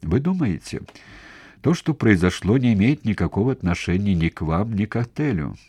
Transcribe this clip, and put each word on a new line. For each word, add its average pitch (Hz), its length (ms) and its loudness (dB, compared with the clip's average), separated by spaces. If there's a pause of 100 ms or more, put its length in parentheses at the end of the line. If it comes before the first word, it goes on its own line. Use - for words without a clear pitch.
"Вы 87 180 0
думаете? 156 640 -4 (800)
То, 160 120 2
что 160 200 -4
произошло, 95 640 2
не 123 180 2
имеет 117 300 2
никакого 98 480 0
отношения 92 640 0
ни 82 140 2
к - 140 -6
вам, 95 340 -2
ни 104 80 0
к - 120 -8
отелю. 120 600 -4 (120)